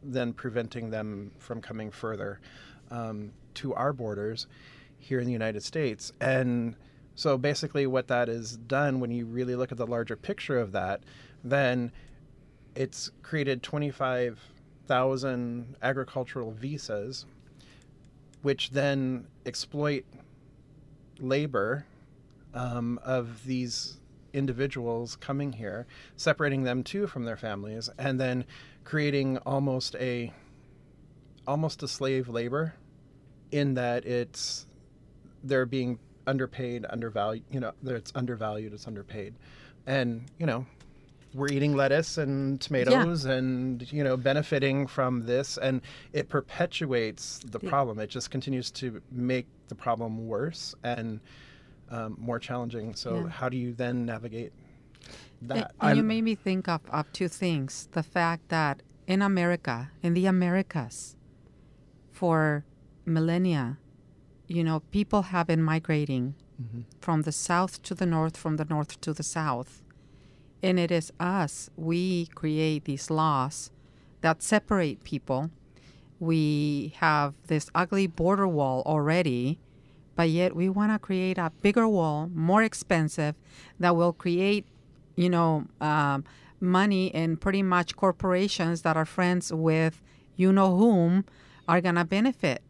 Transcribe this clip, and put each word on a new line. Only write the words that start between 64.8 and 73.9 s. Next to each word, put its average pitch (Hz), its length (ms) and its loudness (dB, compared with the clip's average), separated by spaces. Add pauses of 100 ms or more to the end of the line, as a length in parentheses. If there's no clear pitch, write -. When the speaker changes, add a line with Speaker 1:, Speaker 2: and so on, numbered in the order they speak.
Speaker 2:
people 202 320 2
have 180 240 0
been 165 140 4
migrating 151 720 0 (280)
Speaker 3:
Mm-hmm. 117 200 -8 (200)
Speaker 2:
from 156 220 2
the 151 100 -2
south 180 500 0
to - 100 -6
the 185 120 0
north, 160 320 2
from 156 180 -2
the 151 100 -2
north 151 360 -2
to 156 100 -4
the 151 120 -6
south. 135 600 -4 (800)
And 185 160 4
it 170 100 2
is 170 300 0
us, 175 560 0
we 170 520 0
create 156 580 0
these 139 260 -4
laws 151 580 2 (520)